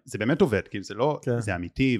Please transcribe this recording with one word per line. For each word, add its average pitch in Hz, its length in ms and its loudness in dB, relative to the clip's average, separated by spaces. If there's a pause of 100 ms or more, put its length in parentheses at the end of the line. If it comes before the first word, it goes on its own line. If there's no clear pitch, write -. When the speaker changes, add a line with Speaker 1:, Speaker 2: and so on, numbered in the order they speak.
Speaker 1:
זה - 120 -10
באמת 117 240 0
עובד, 107 260 2
כאילו, 101 160 -10
זה 101 100 -12
לא, 139 280 0
Speaker 2:
כן. 120 200 0
Speaker 1:
זה 104 140 -2
אמיתי, 117 440 0